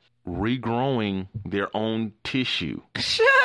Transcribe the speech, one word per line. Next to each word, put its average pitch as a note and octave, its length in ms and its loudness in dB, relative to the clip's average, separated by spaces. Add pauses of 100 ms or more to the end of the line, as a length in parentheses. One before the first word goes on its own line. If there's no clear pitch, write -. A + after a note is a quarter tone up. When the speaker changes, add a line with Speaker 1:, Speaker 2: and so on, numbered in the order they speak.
(440)
Speaker 1:
regrowing A#2 840 0 (180)
their G2+ 300 -2
own A2 380 -2 (100)
tissue. F2 580 -2 (160)
Speaker 2:
Shut - 280 2 (200)